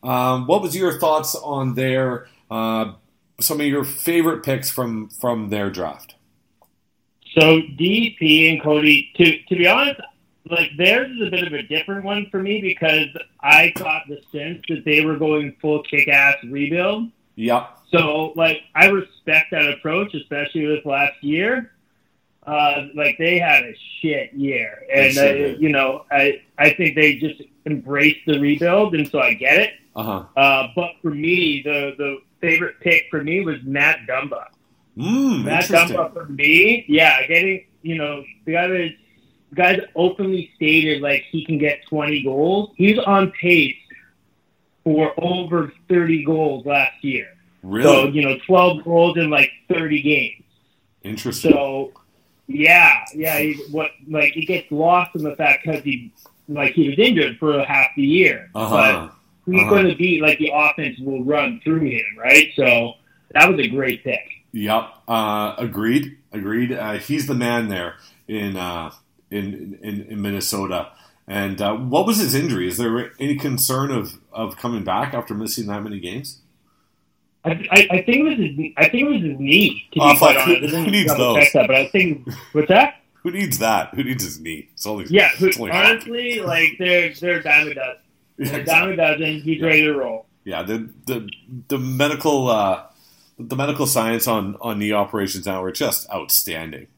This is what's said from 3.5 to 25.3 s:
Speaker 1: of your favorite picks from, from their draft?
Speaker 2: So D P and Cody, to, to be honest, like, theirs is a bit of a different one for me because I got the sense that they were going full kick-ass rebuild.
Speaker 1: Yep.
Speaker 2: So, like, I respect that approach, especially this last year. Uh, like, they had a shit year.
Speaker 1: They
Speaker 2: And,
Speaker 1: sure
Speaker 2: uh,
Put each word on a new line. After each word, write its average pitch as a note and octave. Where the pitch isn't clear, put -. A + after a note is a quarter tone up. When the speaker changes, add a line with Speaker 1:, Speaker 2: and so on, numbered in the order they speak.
Speaker 1:
of D3
your C#3
favorite E3
picks C3+
from, A2+
from A#2
their G2+
draft? E2
Speaker 2:
So D#3+
D G3+
P D#3+
and D#3
Cody, D3+
to, E3
to F3+
be F3
honest, C#4
like, E3+
theirs A3+
is G#3
a -
bit F3+
of D#3
a D3
different F3+
one G3+
for F#3+
me G3+
because D#3
I D#3
got D#3+
the D3
sense D#3+
that C#3+
they D3+
were D#3
going D3+
full D3+
kick-ass C#3
rebuild. F3
Speaker 1:
Yep. A#2+
Speaker 2:
So, D#3
like, D#3+
I E3+
respect F#3
that D3+
approach, E3+
especially D3
this D3+
last C#3+
year. G#3
Uh, D3
like, D3
they E3+
had D3
a A#2
shit C#3+
year. C3+
Speaker 1:
They C3+
Speaker 2:
And, C3
Speaker 1:
sure C#3
Speaker 2:
uh, C#3